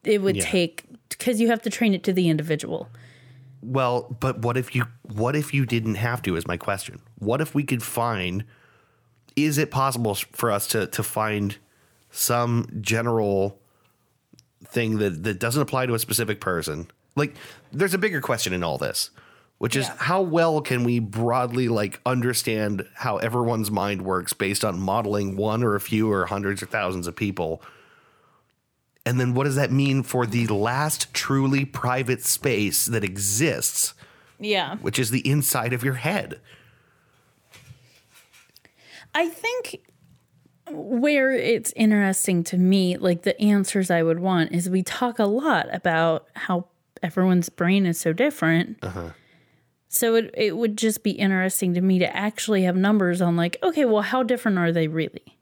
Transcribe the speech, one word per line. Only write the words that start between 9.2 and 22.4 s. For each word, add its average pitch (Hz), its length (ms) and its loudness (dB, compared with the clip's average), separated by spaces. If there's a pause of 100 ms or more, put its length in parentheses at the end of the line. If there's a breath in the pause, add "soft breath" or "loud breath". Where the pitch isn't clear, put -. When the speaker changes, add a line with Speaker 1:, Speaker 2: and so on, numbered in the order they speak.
Speaker 2:
is 147 240 2
it 151 140 0
possible 123 400 0
s-, 95 80 -4 (120)
for 117 200 0
us 101 160 -2
to, 104 180 0
to - 160 -6
find 104 540 -2 (540 soft breath)
some 120 680 0
general 104 800 0 (1040)
thing 110 340 -2
that, 92 260 -2
that 101 160 -4
doesn't 120 200 0
apply 127 260 -2
to 123 80 0
a 113 40 -2
specific 107 420 -4
person? 80 480 -4 (280)
Like, 147 180 -2 (380 loud breath)
there's 175 220 0
a 190 40 -2
bigger 180 220 -2
question 113 320 -2
in 90 100 -2
all 78 160 -2
this, - 320 -4 (480 soft breath)
which - 160 -2
is 131 140 -2
Speaker 1:
Yeah. - 100 -10
Speaker 2:
how 180 240 0
well 165 380 2
can 123 240 0
we 120 160 2
broadly, 117 680 0
like, 104 380 -2
understand 117 880 0